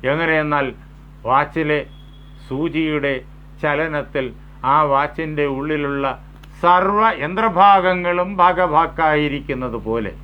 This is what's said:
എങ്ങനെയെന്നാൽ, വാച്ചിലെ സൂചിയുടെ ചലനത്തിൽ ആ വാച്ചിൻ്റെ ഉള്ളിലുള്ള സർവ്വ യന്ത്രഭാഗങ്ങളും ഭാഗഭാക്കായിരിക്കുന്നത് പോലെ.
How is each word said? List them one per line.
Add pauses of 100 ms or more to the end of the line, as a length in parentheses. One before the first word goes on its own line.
(100)
എങ്ങനെയെന്നാൽ, (600)
വാച്ചിലെ (680)
സൂചിയുടെ (480)
ചലനത്തിൽ (500)
ആ (160)
വാച്ചിൻ്റെ (120)
ഉള്ളിലുള്ള (580)
സർവ്വ (220)
യന്ത്രഭാഗങ്ങളും (140)
ഭാഗഭാക്കായിരിക്കുന്നത്
പോലെ. (120)